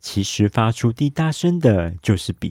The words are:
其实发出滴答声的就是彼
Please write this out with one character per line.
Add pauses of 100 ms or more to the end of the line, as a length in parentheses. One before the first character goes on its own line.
其
实
发
出
滴
答
声
的
就
是
彼